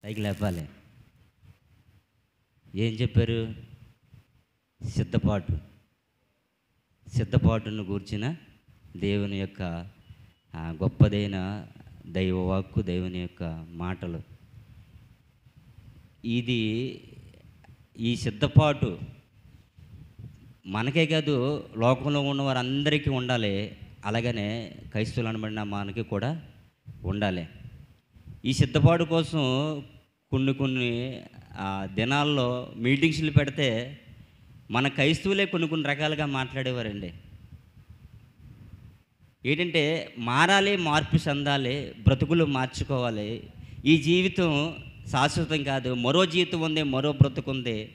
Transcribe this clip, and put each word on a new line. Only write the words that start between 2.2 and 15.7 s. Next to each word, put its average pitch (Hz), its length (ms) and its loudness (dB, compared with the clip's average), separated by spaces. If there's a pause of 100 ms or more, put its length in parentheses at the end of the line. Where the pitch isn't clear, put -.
ఏం 110 180 0
చెప్పారు? 113 600 0 (1400)
సిద్ధపాటు. - 680 0 (1600)
సిద్ధపాటును 107 640 2
గూర్చిన 101 520 -4 (640)
దేవుని 101 420 -2
యొక్క, 98 220 -6 (920)
ఆ, 82 280 -6
గొప్పదైన 101 840 2 (380)
దైవ 92 320 0
వాక్కు, 95 440 0
దేవుని 90 360 -4
యొక్క 82 520 -8
మాటలు. 87 520 -6 (2000)